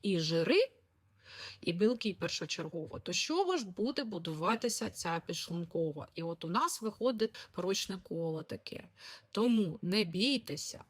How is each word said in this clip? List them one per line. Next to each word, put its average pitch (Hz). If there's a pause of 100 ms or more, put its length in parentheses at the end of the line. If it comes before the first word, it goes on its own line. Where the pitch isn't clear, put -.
і 190
жири, 165 (1000)
і 170
білки 214
першочергово, 165
то -
з -
чого 359
ж 247
буде 220
будуватися 202
ця 165
підшлункова? 170
І 165
от 165
у -
нас 226
виходить 220 (160)
порочне 190
коло 160
таке. - (480)
Тому 214
не 196
бійтеся 190